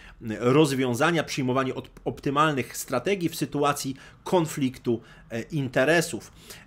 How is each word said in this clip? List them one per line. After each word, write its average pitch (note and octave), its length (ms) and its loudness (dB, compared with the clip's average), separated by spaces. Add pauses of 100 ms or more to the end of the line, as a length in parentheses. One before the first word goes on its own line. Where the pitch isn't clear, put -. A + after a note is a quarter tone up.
(220)
m, A2+ 180 -6
rozwiązania, C3+ 840 4
przyjmowanie C3 520 -2
od-, C3 140 -10 (160)
optymalnych C#3+ 720 0
strategii F3 520 -2
w D#3+ 60 -8
sytuacji C#3+ 600 -2 (280)
konfliktu, C3 760 0 (280)
e, A2+ 120 -6
interesów. C#3 880 0 (360)